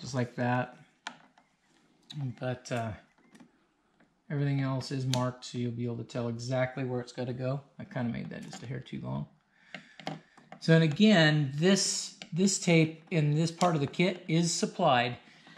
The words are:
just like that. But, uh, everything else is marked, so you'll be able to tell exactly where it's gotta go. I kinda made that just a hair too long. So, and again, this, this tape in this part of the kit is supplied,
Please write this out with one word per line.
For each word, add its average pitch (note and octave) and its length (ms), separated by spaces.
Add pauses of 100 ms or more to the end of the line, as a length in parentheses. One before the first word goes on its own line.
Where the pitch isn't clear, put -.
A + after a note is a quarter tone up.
just B2 120
like B2 220
that. B2 420 (1600)
But, B2+ 320
uh, A2+ 180 (1400)
everything C#3+ 320
else C3+ 300
is C3+ 160
marked, B2+ 380
so - 140
you'll A#2+ 120
be A#2+ 140
able A#2+ 140
to A#2+ 60
tell A#2+ 220
exactly B2+ 560
where B2 160
it's A#2+ 140
gotta B2+ 200
go. C3 280 (180)
I - 60
kinda A#2+ 280
made - 180
that - 120
just - 220
a - 20
hair C3 140
too - 220
long. C3+ 260 (1300)
So, E3 160
and E3 80
again, D3+ 720
this, F#3 640 (160)
this F#3+ 260
tape D#3+ 540
in D3 240
this D#3+ 160
part F3 240
of D3 40
the C#3 60
kit - 400
is E3 260
supplied, B2+ 640 (420)